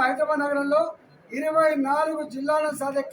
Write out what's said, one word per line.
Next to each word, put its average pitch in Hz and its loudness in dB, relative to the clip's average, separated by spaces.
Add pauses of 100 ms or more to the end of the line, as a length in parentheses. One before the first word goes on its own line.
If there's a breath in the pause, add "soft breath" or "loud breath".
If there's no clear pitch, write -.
హైదరాబాద్ 302 0
నగరంలో 285 2 (560)
ఇరవై 311 2 (160)
నాలుగు 302 0 (140)
జిల్లాలను 302 -2
సాధే 277 -2 (100)